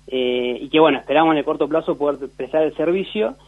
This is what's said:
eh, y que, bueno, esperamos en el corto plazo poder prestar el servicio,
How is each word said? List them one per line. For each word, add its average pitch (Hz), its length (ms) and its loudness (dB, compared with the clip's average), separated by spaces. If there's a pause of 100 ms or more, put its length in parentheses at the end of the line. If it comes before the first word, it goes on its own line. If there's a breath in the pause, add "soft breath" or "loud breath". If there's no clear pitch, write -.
eh, 123 540 -2
y 143 80 -10
que, 151 100 2
bueno, 151 200 6
esperamos 156 340 2
en 151 60 2
el 139 60 -2
corto 151 220 -2
plazo 160 320 -2
poder 139 380 -4
prestar 147 260 -2
el 151 140 -2
servicio, 196 580 -2 (140 soft breath)